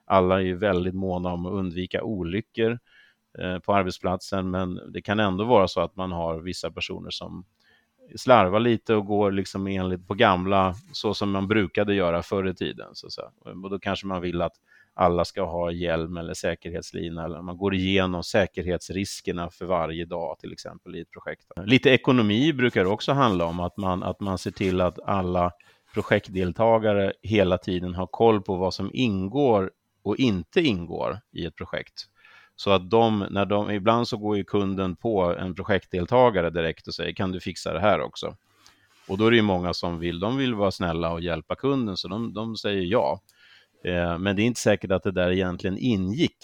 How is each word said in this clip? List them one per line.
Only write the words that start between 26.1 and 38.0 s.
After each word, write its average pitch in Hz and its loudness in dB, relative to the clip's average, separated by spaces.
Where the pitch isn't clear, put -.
hela 95 2
tiden 90 -4
har 92 -4
koll 113 4
på 98 -4
vad 90 -2
som 95 -6
ingår 104 2
och 104 -2
inte 117 0
ingår 87 -2
i 85 -8
ett 82 -10
projekt. - -12
Så 101 0
att 92 4
de, 110 4
när 98 0
de, 101 0
ibland 113 2
så 117 -6
går 104 -2
ju 98 -2
kunden 95 0
på 107 0
en 87 -2
projektdeltagare 95 2
direkt 82 -4
och 104 -10
säger: 85 -6
"Kan 95 -4
du 92 -6
fixa 85 -6
det 80 -2
här 92 4